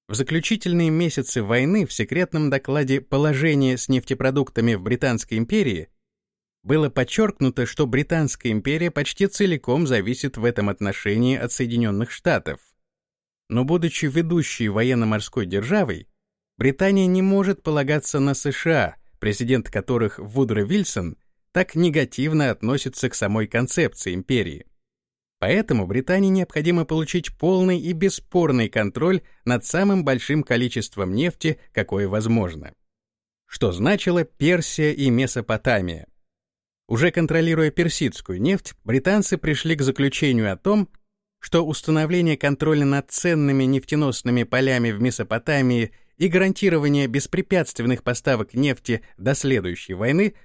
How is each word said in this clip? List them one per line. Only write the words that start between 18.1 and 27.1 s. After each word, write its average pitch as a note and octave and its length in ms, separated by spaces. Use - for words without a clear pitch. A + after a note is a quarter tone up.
на C#3 160
С C#3+ 160
Ш - 200
А, A#2+ 260
президент A#2 500
которых A2+ 480
Вудро A2 440
Вильсон C3 560
так F3+ 220
негативно D3+ 760
относится B2 600
к - 40
самой G#2+ 320
концепции A#2 680
империи. F#2+ 500
Поэтому A#2 460
Британии D#3 420
необходимо F3 560
получить D#3+ 540